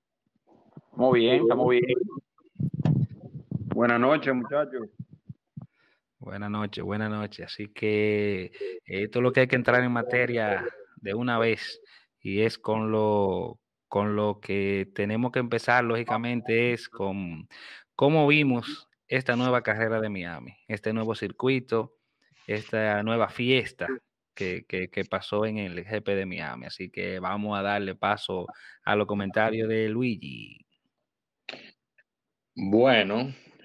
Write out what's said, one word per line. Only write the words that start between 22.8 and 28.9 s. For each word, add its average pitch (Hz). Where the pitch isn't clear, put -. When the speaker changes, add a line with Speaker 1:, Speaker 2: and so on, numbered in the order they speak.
Speaker 3:
nueva 113
fiesta 123
que, 90
que, 92
que 98
pasó 104
en 107
el 90
G 107
P 101
de 95
Miami. 85
Así -
que 92
vamos 101
a 98
darle 101
paso 92
a 104